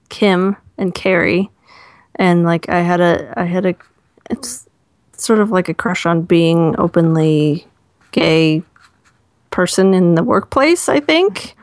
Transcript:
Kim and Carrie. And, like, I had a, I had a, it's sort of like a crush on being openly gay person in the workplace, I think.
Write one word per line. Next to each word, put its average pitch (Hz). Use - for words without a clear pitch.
Kim 190
and 180
Carrie. 185
And, 175
like, 170
I 175
had 175
a, 170
I 180
had 175
a, 180
it's -
sort -
of 208
like 185
a 156
crush -
on 170
being 170
openly 160
gay 160
person 190
in 175
the 165
workplace, 285
I 285
think. 330